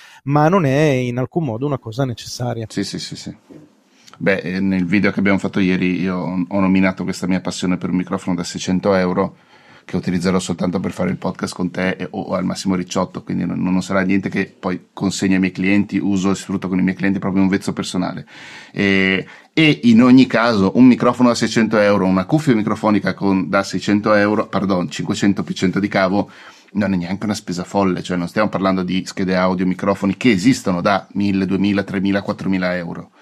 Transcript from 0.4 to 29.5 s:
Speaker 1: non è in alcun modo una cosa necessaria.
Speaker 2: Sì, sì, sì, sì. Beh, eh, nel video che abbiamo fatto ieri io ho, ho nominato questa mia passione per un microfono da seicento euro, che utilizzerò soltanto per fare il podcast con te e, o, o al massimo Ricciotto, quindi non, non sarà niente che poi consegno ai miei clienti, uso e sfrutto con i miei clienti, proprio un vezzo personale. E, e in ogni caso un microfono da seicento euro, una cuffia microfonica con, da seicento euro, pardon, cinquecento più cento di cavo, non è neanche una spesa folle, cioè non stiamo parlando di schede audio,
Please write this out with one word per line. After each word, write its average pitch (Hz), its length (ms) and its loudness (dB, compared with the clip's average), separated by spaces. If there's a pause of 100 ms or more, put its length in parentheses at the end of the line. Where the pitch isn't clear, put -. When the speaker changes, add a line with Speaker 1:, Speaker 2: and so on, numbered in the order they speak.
Speaker 1:
non 185 180 4
è 147 220 4
in 127 280 0
alcun 131 280 -2
modo 120 200 -2
una 143 140 -2
cosa 113 260 -4
necessaria. 117 640 -6
Speaker 2:
Sì, 101 160 -4
sì, 90 140 -8
sì, - 180 -10
sì. - 180 -12 (840)
Beh, 95 180 -4
eh, 92 240 -6
nel 95 240 0
video 98 260 0
che - 100 -4
abbiamo 98 180 2
fatto 101 200 -4
ieri 92 420 0
io 92 160 -4
ho, 90 320 -4
ho 101 120 -2
nominato 95 440 2
questa 95 220 -6
mia 90 140 0
passione 90 380 -4
per 92 100 -6
un 90 80 -2
microfono 92 400 -4
da 85 80 -6
seicento 92 500 0
euro, 92 420 0 (500)
che - 100 -8
utilizzerò 90 440 0
soltanto 90 400 -4
per 92 100 -4
fare 92 200 -2
il 92 60 -2
podcast - 380 -6
con 90 160 -4
te 92 200 -2
e, 90 200 -6
o, 98 100 -6
o - 140 -4
al 90 100 -2
massimo 92 300 -2
Ricciotto, 92 480 -4
quindi 92 240 -4
non, 90 160 -4
non 92 200 0
sarà 95 180 0
niente 95 280 0
che 95 300 -4
poi 90 340 -6
consegno 98 420 0
ai 92 60 4
miei 92 120 2
clienti, 98 460 0
uso 98 340 0
e - 20 0
sfrutto 95 340 -4
con 92 120 0
i - 20 2
miei 92 140 2
clienti, 98 240 0
proprio 98 220 0
un 95 60 4
vezzo 95 240 0
personale. 92 540 -6 (460)
E, 95 520 0 (280)
e 151 320 4
in 117 180 8
ogni 127 240 8
caso 110 480 2
un 127 120 8
microfono 123 420 4
da 117 80 2
seicento 110 420 2
euro, 101 260 4
una 92 200 2
cuffia 151 320 2
microfonica 104 580 0
con, 95 340 0
da 98 140 2
seicento 104 520 0
euro, 104 340 2
pardon, 95 420 -2
cinquecento 98 540 -2
più 92 100 -8
cento 95 240 0
di 101 100 0
cavo, 98 420 0 (420)
non 98 200 0
è 95 40 0
neanche 92 280 -4
una 104 100 -2
spesa 87 280 -6
folle, 92 400 0
cioè 90 140 -4
non 87 100 -2
stiamo 107 220 -2
parlando 95 340 0
di 92 240 -2
schede 95 300 -2
audio, 92 300 2